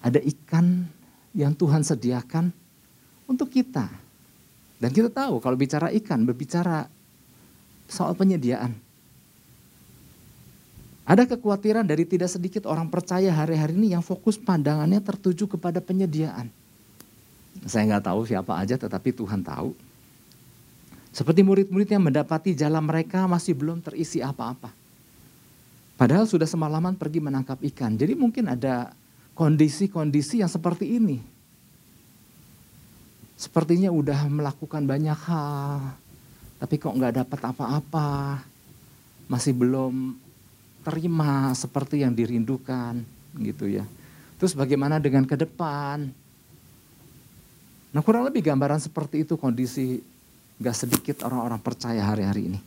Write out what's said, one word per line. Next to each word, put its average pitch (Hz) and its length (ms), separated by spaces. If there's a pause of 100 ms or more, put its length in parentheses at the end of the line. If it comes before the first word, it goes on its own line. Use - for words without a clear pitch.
Ada 123 220
ikan 175 640 (480)
yang 143 180
Tuhan 151 300
sediakan 139 720 (720)
untuk 254 240
kita. 247 400 (880)
Dan 135 160
kita 226 160
tahu 233 320
kalau 127 160
bicara 147 400
ikan, 143 260
berbicara 151 640 (1040)
soal 170 240
penyediaan. 127 560 (2250)
Ada 208 240
kekhawatiran 214 600
dari 160 200
tidak 180 240
sedikit 185 400
orang 160 160
percaya 180 480
hari-hari 156 400
ini 190 240
yang 170 40
fokus 190 360
pandangannya 156 640
tertuju 190 480
kepada 175 320
penyediaan. 151 680 (1160)
Saya 107 240
nggak 98 240
tahu 104 60 (100)
siapa 95 320
aja, 120 160
tetapi 101 320
Tuhan 104 320
tahu. 80 320 (1400)
Seperti 160 240
murid-murid 196 480
yang 196 160
mendapati 151 480
jala 151 240
mereka 160 480
masih 175 320
belum 160 240
terisi 156 400
apa-apa. 120 480 (1300)
Padahal 170 320
sudah 170 160
semalaman 160 480
pergi 160 320
menangkap 135 320 (160)
ikan. 110 240
Jadi 151 160
mungkin 233 400
ada 123 400 (400)
kondisi-kondisi 156 1120
yang 170 80
seperti 180 480
ini. 170 160 (2250)
Sepertinya 170 560
udah 147 400
melakukan 147 560
banyak 151 400
hal, 143 720 (640)
tapi 147 160
kok 147 160
nggak 127 320
dapat 139 240
apa-apa. 143 960 (800)
Masih 127 320
belum 131 640 (640)
terima 160 720
seperti 135 480
yang 123 80
dirindukan, 120 880 (400)
gitu 104 320
ya. 101 160 (480)
Terus 185 160
bagaimana 139 480
dengan 135 240
ke 131 80
depan? 143 800 (1800)
Nah, 147 160
kurang 240 240
lebih 247 160
gambaran 143 400
seperti 151 400
itu 160 160
kondisi 127 640 (520)
nggak 120 160
sedikit - 480
orang-orang 117 400
percaya 117 400
hari-hari 101 480
ini. 98 180